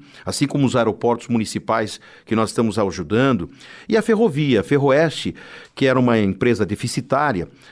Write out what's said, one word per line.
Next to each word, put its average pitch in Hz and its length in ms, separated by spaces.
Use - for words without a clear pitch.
assim 95 220
como 139 180
os 123 120
aeroportos 117 520
municipais 113 720
que 110 100
nós 110 160
estamos 110 260
ajudando, 98 720
e 214 80
a 214 60
ferrovia, 151 580
a - 20
Ferroeste, 139 680
que 135 140
era 131 120
uma 120 200
empresa 104 440
deficitária, 113 840